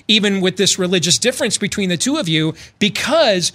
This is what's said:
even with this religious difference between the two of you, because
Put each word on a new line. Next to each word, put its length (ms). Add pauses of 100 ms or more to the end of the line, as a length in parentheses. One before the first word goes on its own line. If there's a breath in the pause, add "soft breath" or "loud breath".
even 320
with 160
this 220
religious 400
difference 400
between 300
the 80
two 200
of 120
you, 260 (240 loud breath)
because 760